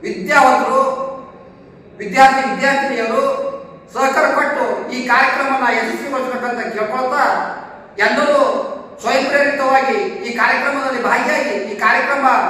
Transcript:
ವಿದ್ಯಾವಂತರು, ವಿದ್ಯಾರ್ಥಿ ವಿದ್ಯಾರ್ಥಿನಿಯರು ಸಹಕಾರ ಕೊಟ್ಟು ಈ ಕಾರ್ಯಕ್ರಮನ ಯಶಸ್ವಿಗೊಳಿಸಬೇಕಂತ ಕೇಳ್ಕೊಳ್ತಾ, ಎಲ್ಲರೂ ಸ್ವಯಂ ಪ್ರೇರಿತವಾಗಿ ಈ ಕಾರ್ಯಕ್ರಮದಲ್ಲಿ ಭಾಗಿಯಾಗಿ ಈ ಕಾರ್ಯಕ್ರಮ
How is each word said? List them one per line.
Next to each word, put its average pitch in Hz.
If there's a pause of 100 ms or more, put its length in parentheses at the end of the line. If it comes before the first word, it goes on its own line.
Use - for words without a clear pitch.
ವಿದ್ಯಾವಂತರು, 262 (1160)
ವಿದ್ಯಾರ್ಥಿ 262
ವಿದ್ಯಾರ್ಥಿನಿಯರು 269 (720)
ಸಹಕಾರ 269 (120)
ಕೊಟ್ಟು 285 (300)
ಈ 254
ಕಾರ್ಯಕ್ರಮನ 262 (100)
ಯಶಸ್ವಿಗೊಳಿಸಬೇಕಂತ 240 (140)
ಕೇಳ್ಕೊಳ್ತಾ, 254 (840)
ಎಲ್ಲರೂ 294 (580)
ಸ್ವಯಂ 269
ಪ್ರೇರಿತವಾಗಿ 269 (300)
ಈ 233
ಕಾರ್ಯಕ್ರಮದಲ್ಲಿ 262
ಭಾಗಿಯಾಗಿ 208 (180)
ಈ -
ಕಾರ್ಯಕ್ರಮ 262 (240)